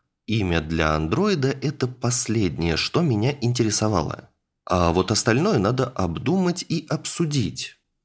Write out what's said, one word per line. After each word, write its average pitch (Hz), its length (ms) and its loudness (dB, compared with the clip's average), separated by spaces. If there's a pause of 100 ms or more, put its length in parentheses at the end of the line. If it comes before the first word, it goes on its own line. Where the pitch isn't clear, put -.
(260)
«Имя 92 360 0
для 78 340 0
андроида — 135 540 0 (120)
это 131 260 -4
последнее, 95 920 0
что - 240 -2
меня 113 400 2
интересовало. 107 880 0 (360)
А 87 280 2
вот 92 180 2
остальное 135 480 2
надо 123 300 0
обдумать 175 800 -2
и 165 180 -4
обсудить». 147 920 -2 (280)